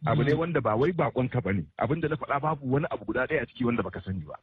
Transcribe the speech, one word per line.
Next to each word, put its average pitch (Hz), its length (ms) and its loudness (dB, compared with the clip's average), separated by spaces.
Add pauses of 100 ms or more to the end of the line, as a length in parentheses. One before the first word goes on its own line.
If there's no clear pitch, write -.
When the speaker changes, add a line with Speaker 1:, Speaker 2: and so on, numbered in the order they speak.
Speaker 1:
Abu 147 160 4
ne 139 100 4
Speaker 2:
Mm. - 60 4
Speaker 1:
wanda 165 220 0
ba 110 140 2
wai 147 160 4
bakon 127 380 0
ka 127 120 0
bane. 95 240 0 (120)
Abin 143 240 0
da 151 60 0
na 151 80 0
faɗa 139 260 -2
babu 147 300 -2
wani 143 180 2
abu - 160 -8
guda 123 220 0
ɗaya 147 140 0
a 117 40 -4
ciki - 200 -8
wanda 117 180 2
baka 92 180 -6
sani 95 240 -6
ba. 71 180 -14